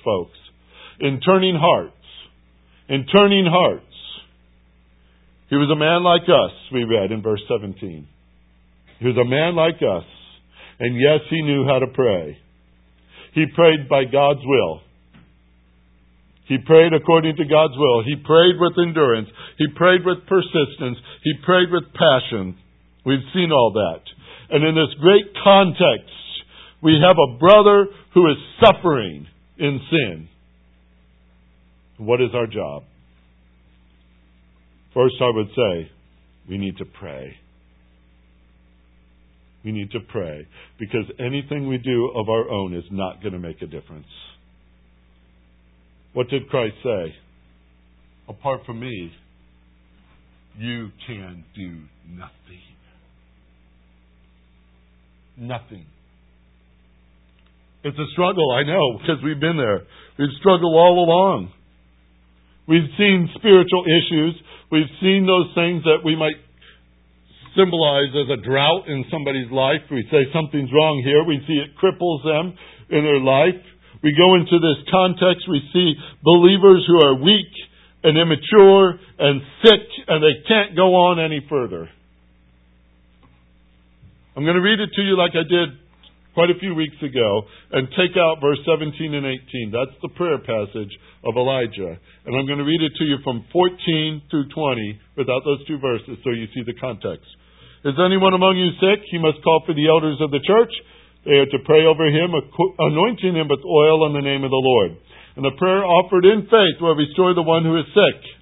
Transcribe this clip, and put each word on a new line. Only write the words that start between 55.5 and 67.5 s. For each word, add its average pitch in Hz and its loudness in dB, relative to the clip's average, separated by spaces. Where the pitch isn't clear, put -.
It's 147 -10
a 151 -8
struggle, 180 -2
I 127 -2
know, 147 -2
because 147 -6
we've 147 -6
been 165 -4
there. 107 -2
We've 143 -4
struggled 175 2
all 175 6
along. 165 0
We've 160 0
seen 190 2
spiritual 185 4
issues. 165 -2
We've 156 0
seen 190 2
those 180 0
things 170 -2
that 160 2
we 160 -2
might 156 -4